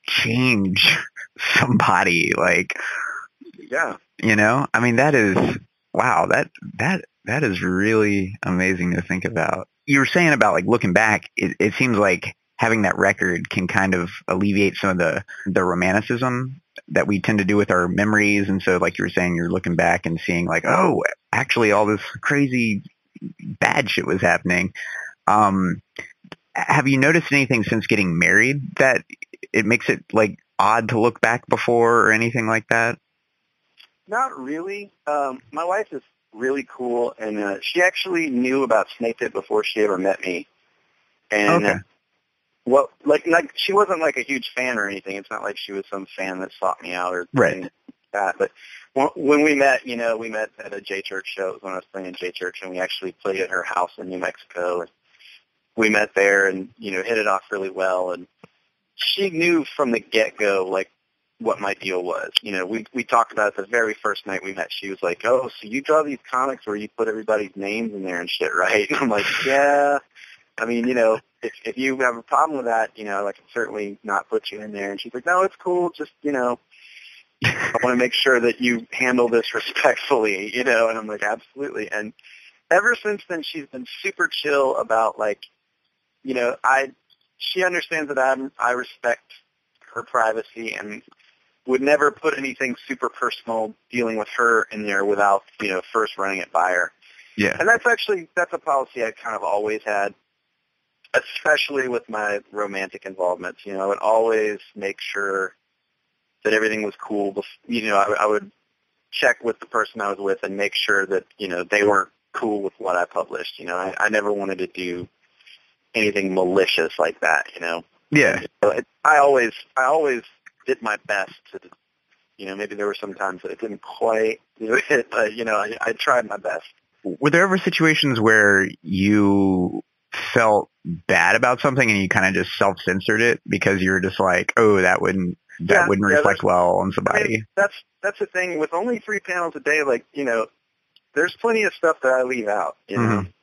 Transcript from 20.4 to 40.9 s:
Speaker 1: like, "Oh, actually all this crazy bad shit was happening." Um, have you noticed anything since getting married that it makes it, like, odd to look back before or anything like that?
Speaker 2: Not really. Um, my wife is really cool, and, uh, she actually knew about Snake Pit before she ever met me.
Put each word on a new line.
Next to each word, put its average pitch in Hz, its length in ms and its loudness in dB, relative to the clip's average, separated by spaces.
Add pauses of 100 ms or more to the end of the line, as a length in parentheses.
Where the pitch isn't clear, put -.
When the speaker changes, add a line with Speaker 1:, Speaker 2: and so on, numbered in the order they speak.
Speaker 1:
like, 82 200 -2
"Oh, 185 360 2 (300)
actually 110 400 2
all 104 140 4
this 104 160 0 (180)
crazy 127 640 0 (760)
bad - 300 0
shit - 180 -2
was 92 140 0
happening." 87 540 0 (520)
Um, 95 540 2 (720)
have - 320 0
you 135 120 4
noticed 160 340 4
anything 131 320 2
since 110 220 -2
getting 95 320 2
married 104 420 4 (160)
that 131 280 2 (500)
it 110 100 4
makes 113 240 0
it, 127 240 -2
like, 107 260 2 (200)
odd 110 320 2
to 117 100 2
look 113 220 2
back 117 240 0
before 117 540 4
or 107 120 6
anything 113 340 0
like 110 220 0
that? 117 300 2 (1080)
Speaker 2:
Not 240 320 -2
really. 180 520 -8 (160)
Um, 139 340 -2 (100)
my 151 140 -6
wife 190 280 -2
is 143 100 -10 (320)
really 131 340 -2
cool, 120 500 -2
and, 107 200 -6
uh, 98 240 -2
she - 200 -2
actually 180 460 0
knew 127 360 0
about 110 240 2 (100)
Snake 117 200 -4
Pit 113 140 -4
before - 320 -2
she - 160 -4
ever 104 180 2
met 95 220 -2
me. 90 260 -6 (840)